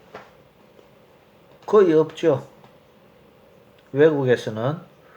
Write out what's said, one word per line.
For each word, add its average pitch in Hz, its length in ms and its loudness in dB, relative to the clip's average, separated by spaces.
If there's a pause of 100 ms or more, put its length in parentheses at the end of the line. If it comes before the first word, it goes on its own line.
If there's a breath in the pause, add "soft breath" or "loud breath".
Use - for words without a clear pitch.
(1700)
거의 196 280 2
없죠. 151 520 -2 (1500)
외국에서는 135 840 0 (380 soft breath)